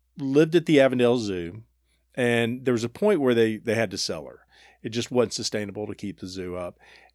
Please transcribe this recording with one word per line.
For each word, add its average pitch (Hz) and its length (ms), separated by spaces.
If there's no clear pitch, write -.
lived 143 340
at 165 140
the 151 120
Avondale 123 380
Zoo, 101 460
and 120 520
there 127 100
was 113 80
a 117 60
point 202 300
where 127 140
they, 113 240
they 110 160
had 113 160
to 95 80
sell 80 300
her. 62 140
It 127 60
just 117 200
wasn't 120 240
sustainable 104 540
to 98 80
keep 98 240
the 98 80
zoo 90 280
up. 87 220